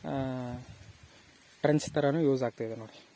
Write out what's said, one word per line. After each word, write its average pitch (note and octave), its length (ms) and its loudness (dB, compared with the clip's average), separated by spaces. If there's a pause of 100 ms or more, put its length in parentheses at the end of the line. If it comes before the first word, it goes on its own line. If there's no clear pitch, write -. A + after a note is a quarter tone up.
ಆ, D3+ 60 -6 (1500)
ಟ್ರೆಂಚ್ D3+ 280 4
ಥರನೂ C#3+ 300 2
ಯೂಸ್ C3+ 220 4
ಆಗ್ತಾಯಿದೆ A2+ 340 -4
ನೋಡಿ. A2 400 -16